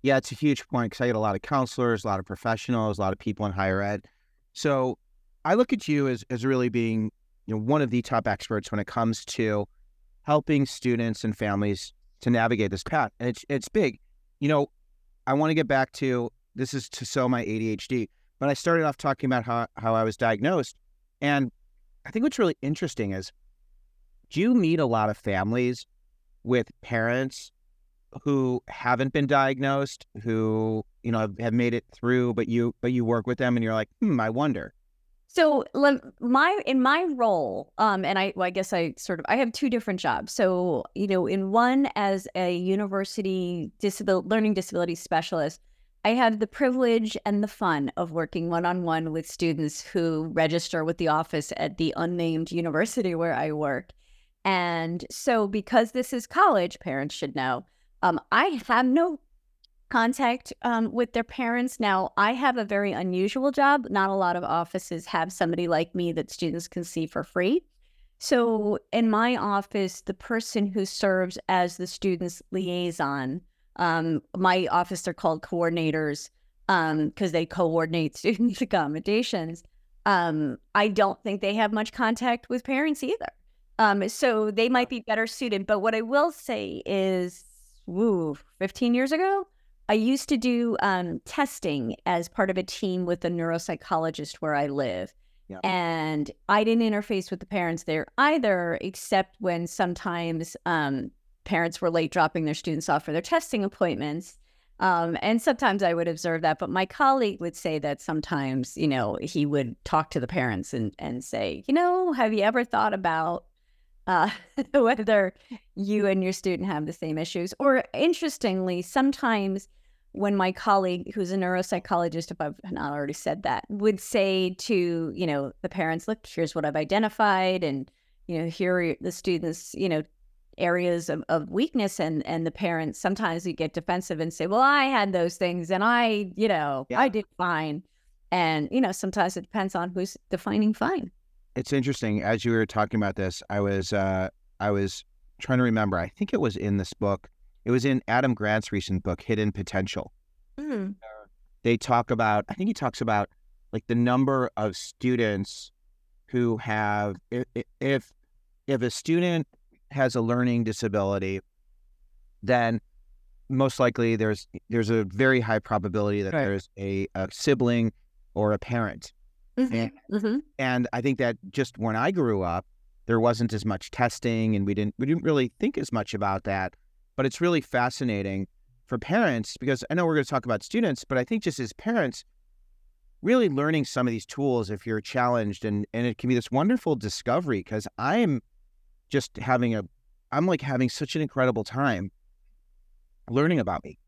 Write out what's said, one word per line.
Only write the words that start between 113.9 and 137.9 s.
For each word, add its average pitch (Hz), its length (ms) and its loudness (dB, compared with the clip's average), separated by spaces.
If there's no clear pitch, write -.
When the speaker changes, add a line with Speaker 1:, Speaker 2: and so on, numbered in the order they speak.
Speaker 2:
uh, 185 240 4
<laughs> - 160 -2
whether 220 640 4
you 202 320 0
and 190 160 2
your 185 100 0
student 185 340 -2
have 156 200 -2
the 160 60 -8
same 160 260 -4
issues?" 170 400 -4
Or 269 240 4
interestingly, 185 880 0
sometimes 220 880 0
when 202 240 0
my 185 120 4
colleague, 190 640 0
who's 185 200 -4
a 196 40 0
neuropsychologist, 180 920 0
if 175 80 -12
I've 151 160 -4
not 147 220 -6
already 143 180 -4
said 156 320 -6
that, - 240 -2
would 208 320 0
say 190 600 0
to, 170 540 0
you 175 140 -4
know, 139 240 -2
the 180 80 -6
parents, 165 380 -4
"Look, 220 180 -6
here's 165 300 -4
what 156 100 -2
I've 151 120 0
identified, 190 840 2
and, 139 280 -4
you 165 120 -4
know, 165 80 -2
here 180 320 0
are 165 220 0
the 180 100 -4
students', - 640 -4
you 190 140 0
know, 156 140 0
areas 175 520 0
of, 156 180 -2
of 160 220 0
weakness," 214 500 -2
and, 156 260 -2
and 165 220 -2
the 160 40 -2
parents, 165 460 -4
sometimes 185 480 -2
you 180 60 -4
get 156 220 -4
defensive 175 480 -4
and 165 120 -4
say, 160 140 -4
"Well, 214 140 2
I 277 240 4
had 226 260 2
those 175 240 0
things 175 340 -2
and 185 140 2
I, 226 540 2
you 220 100 2
know, 143 420 0
Speaker 1:
Yeah. 123 120 2
Speaker 2:
I 269 80 6
did 208 160 -4
fine." 160 460 -2